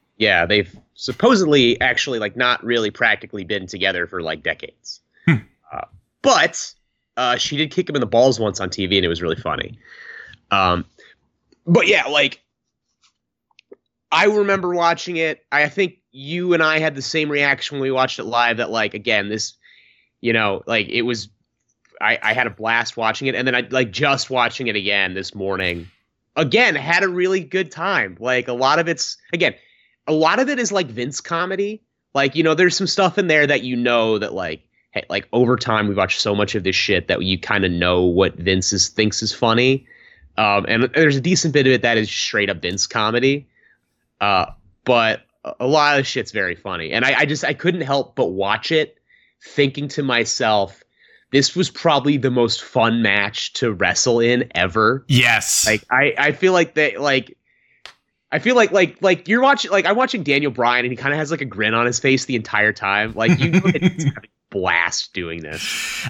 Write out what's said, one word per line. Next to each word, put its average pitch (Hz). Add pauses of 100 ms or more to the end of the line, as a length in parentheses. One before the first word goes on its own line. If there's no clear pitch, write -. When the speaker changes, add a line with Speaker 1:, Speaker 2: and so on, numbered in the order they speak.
(180)
Speaker 1:
Yeah, 95
they've 104 (240)
supposedly 147
actually, 123
like, 104
not 123
really 113
practically 104
been 98
together 90
for, 92
like, 80
decades. - (260)
Speaker 2:
Hmm. 156 (360)
Speaker 1:
Uh, 69 (400)
but, 180 (440)
uh, 123
she 147
did 147
kick 175
him 151
in 139
the 120
balls 117
once 104
on 95
T 95
V, 98
and 92
it 87
was 82
really 82
funny. - (720)
Um, 90 (840)
but 175
yeah, 190
like, 143 (1700)
I 170
remember 196
watching 170
it. 160
I 147
think 180 (140)
you 170
and 160
I 156
had 156
the 135
same 151
reaction 143
when 135
we 131
watched 131
it -
live, 120
that, 113
like, 107
again, 104
this, 107 (640)
you 117
know, 107
like, 110
it 117
was, 113 (720)
I, 113
I 110
had 123
a 113
blast 113
watching 113
it. 127
And 123
then 127
I, 123
like, 127
just 135
watching 123
it 107
again 98
this 92
morning, 92 (480)
again, 175
had 160
a 196
really 180
good 180
time. 160
Like, 123
a 123
lot 131
of 165
it's, - (160)
again, 170 (520)
a 156
lot 160
of 262
it 285
is, 220
like, 190
Vince 123
comedy. 190 (320)
Like, 139
you 160
know, 160
there's 175
some 196
stuff 185
in 196
there 151
that, 135
you 127
know, 117
that, 101
like, 82 (300)
hey, -
like, 98
over 120
time, 110
we've 101
watched 92
so 104
much 101
of 101
this 95
shit 90
that -
you 92
kinda 95
know 90
what 90
Vince 92
is, 98
thinks -
is 107
funny. 123 (520)
Um, 101
and 117
there's 147
a 135
decent 165
bit 135
of 131
it 113
that 117
is 107
straight -
up 92
Vince 90
comedy. 120 (720)
Uh, 98 (380)
but 117 (220)
a, -
a 123
lot 147
of 135
shit's -
very 95
funny. 87
And 117
I, 131
I 151
just, 143
I 151
couldn't 175
help 139
but 123
watch 98
it, 156 (460)
thinking 143
to 147
myself, 113 (480)
"This 139
was 175
probably 147
the 131
most 120
fun 117
match 101
to 117
wrestle 95
in 120
ever." 107
Speaker 2:
Yes. 120
Speaker 1:
Like, 110
I, 131
I 147
feel 185
like 170
they, 147
like, 135 (960)
I 147
feel 247
like, 226
like, 180
like, 185
you're 226
watching, 269
like, 185
I'm 202
watching 247
Daniel 143
Bryan, 120
and 127
he 120
kinda 135
has, 151
like, 160
a 143
grin 107
on 117
his 120
face 135
the 131
entire 107
time. 104
Like, 117
you 156
know 175
that 185
he's 165
Speaker 2:
<laughs> -
Speaker 1:
having 139
a -
blast 85
doing 85
this. 76 (480)